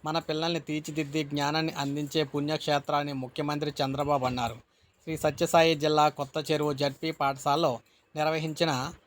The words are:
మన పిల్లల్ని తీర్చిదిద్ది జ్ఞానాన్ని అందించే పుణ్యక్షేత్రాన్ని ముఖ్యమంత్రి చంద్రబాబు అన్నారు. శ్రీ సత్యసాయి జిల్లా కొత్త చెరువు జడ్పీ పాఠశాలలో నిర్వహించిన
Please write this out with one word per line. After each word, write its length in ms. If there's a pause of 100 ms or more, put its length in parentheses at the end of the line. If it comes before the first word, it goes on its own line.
మన 140
పిల్లల్ని 400
తీర్చిదిద్ది 640
జ్ఞానాన్ని 500
అందించే 500
పుణ్యక్షేత్రాన్ని 880
ముఖ్యమంత్రి 600 (100)
చంద్రబాబు 420
అన్నారు. 300 (480)
శ్రీ 140
సత్యసాయి 580
జిల్లా 340
కొత్త 420
చెరువు 220
జడ్పీ 380
పాఠశాలలో 680 (360)
నిర్వహించిన 760 (160)